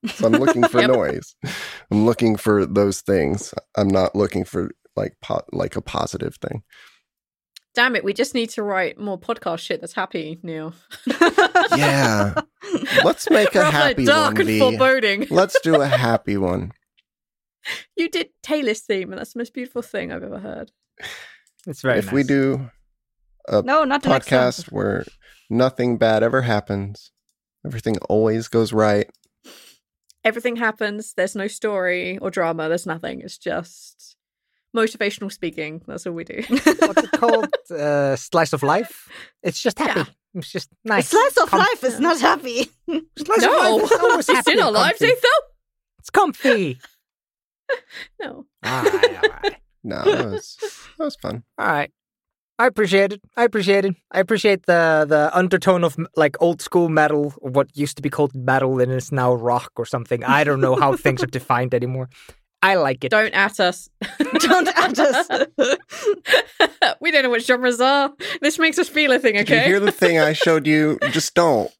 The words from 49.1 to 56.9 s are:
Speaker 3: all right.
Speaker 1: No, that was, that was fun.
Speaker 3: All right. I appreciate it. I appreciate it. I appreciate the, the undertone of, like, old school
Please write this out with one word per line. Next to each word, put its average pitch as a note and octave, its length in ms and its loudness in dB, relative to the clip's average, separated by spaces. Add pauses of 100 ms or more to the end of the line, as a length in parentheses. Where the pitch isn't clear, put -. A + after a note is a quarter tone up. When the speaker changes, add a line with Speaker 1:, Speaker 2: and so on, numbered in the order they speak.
Speaker 3:
all G#4+ 60 2 (140)
right. G4+ 120 -4 (280)
Speaker 1:
No, C#2+ 200 -8
that - 280 0
was, - 260 -12 (400)
that D#4+ 60 -6
was D4 140 -6
fun. - 260 -10 (140)
Speaker 3:
All - 100 -4
right. D3 240 -2 (680)
I A3+ 60 4
appreciate G3 480 2
it. G3+ 80 -16 (140)
I A#3 80 2
appreciate G3+ 420 2
it. F#3+ 100 -2 (160)
I - 100 -2
appreciate G3 440 2
the, E3 420 4
the D3+ 300 4
undertone F3+ 460 2
of, D#3+ 120 0 (200)
like, D3+ 260 2
old E3+ 200 2
school F3 280 2